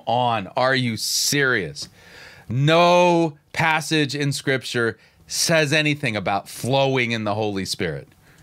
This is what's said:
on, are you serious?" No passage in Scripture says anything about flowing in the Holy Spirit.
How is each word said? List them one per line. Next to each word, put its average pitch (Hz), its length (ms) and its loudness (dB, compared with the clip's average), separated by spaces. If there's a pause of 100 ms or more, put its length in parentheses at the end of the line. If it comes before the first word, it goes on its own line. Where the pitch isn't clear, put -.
on, 117 400 0 (100)
are 131 200 2
you 120 200 -2
serious?" 120 920 -2 (600)
No 170 880 4 (160)
passage 156 600 0
in 143 180 -2
Scripture 123 680 -2 (280)
says 156 460 0
anything 147 420 0
about 101 340 -4
flowing 131 640 0
in 113 120 -4
the 104 100 -2
Holy 104 300 -2
Spirit. 78 440 -6 (340)